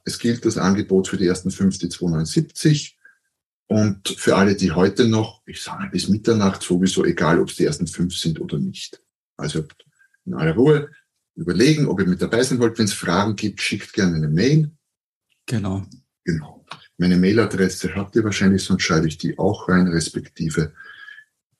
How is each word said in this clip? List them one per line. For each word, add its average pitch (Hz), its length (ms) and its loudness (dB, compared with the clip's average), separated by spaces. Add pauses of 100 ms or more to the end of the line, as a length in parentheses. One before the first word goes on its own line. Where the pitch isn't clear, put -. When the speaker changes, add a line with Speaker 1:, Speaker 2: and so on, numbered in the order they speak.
Speaker 1:
es - 140 -6
gilt 117 260 -2
das 110 120 0
Angebot 95 520 2
für 95 80 -2
die 92 100 2
ersten 92 240 -2
fünf, 95 260 0
die 85 120 -6
zwei - 200 -4
neunundsiebzig. 156 880 0 (680)
Und 107 420 0
für - 260 0
alle, 98 200 4
die 92 180 0
heute 101 340 4
noch, 110 380 0
ich - 180 -16
sage - 300 -12
bis 92 160 -2
Mitternacht 104 520 2
sowieso, 90 440 0
egal 82 340 2
ob - 100 0
es - 60 -14
die - 80 -2
ersten 78 240 -2
fünf 87 300 -4
sind - 240 -4
oder - 180 -6
nicht. - 420 -8 (360)
Also 78 260 -6 (600)
in - 80 -8
aller 160 220 -2
Ruhe 143 340 4 (480)
überlegen, 151 500 2
ob 98 140 0
ihr 92 40 0
mit 90 160 0
dabei 113 220 0
sein 127 160 0
wollt. 113 180 0
Wenn's 107 140 0
Fragen 101 460 0
gibt, 101 240 -6
schickt - 320 -6
gerne 90 240 0
eine 78 100 -2
Mail. 135 440 2 (760)
Speaker 2:
Genau. 95 400 -4 (400)
Speaker 1:
Genau. - 400 -6 (320)
Meine 90 180 4
Mailadresse 92 800 2
habt 98 220 -6
ihr 110 80 4
wahrscheinlich, 98 360 2
sonst 92 220 -2
schreibe 82 240 2
ich 76 100 -6
die 78 220 -6
auch 95 300 -2
rein, 90 180 4
respektive 82 840 -4 (880)